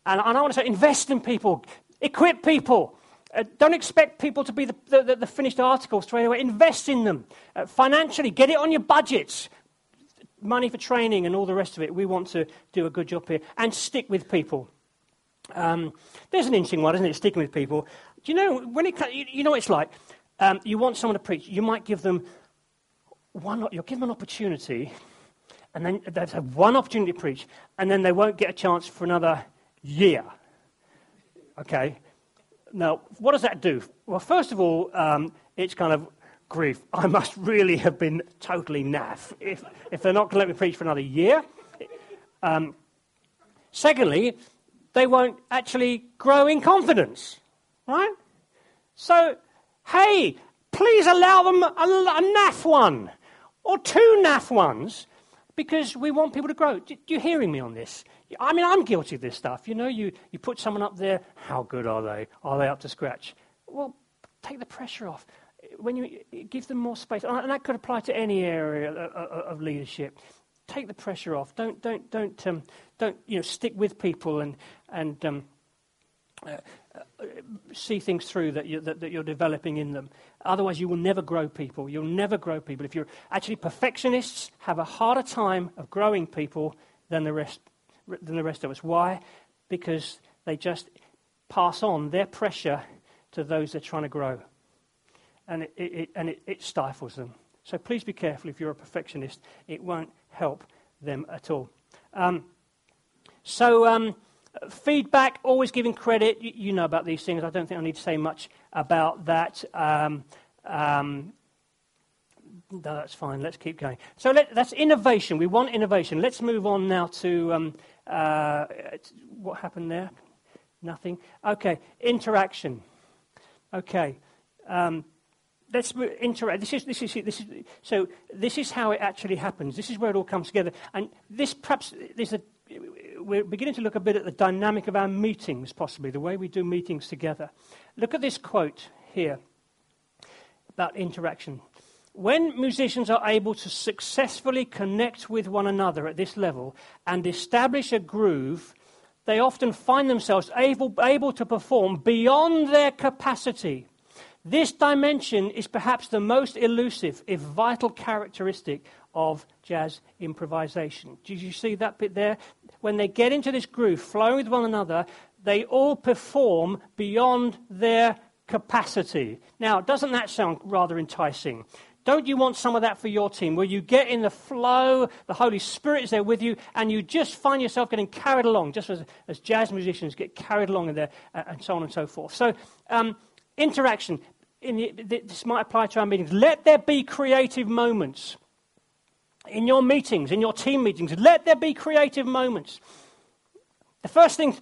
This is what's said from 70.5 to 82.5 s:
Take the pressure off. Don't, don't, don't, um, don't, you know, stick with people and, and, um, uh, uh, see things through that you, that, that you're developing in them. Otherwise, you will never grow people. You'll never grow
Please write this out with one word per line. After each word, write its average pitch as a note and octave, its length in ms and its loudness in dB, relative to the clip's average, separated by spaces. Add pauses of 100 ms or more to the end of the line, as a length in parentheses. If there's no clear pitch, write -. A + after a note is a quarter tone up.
Take C4+ 180 -10
the G3+ 80 -16
pressure E3+ 400 -8
off. C#3 220 -8
Don't, A3+ 260 -8
don't, A3+ 260 -8
don't, G#3 380 -8
um, E3 160 -4 (360)
don't, A3 180 -2 (100)
you A3 100 -4
know, E3+ 60 -2
stick - 320 -6
with G3 240 -2
people D#3+ 420 -4
and, D3 160 -8 (340)
and, D#3 340 -8
um, C#3+ 200 -6 (1000)
uh, D4+ 120 -14 (600)
uh, - 40 -14 (480)
see - 260 -6
things F3 280 -4
through E3 260 -4
that D3 140 -8
you, D#3 140 -10
that, D#3+ 200 -10
that D#3+ 100 -10
you're D#3+ 120 -8
developing D#3 540 -4
in D3 160 -6
them. C#3 160 -12 (360)
Otherwise, F#3 340 -2
you F3+ 100 -4
will F3 80 -2
never F#3 260 -2
grow D#3 260 -4
people. C#3 400 -12
You'll D3+ 160 -8
never G3 340 -2
grow D#3+ 220 -8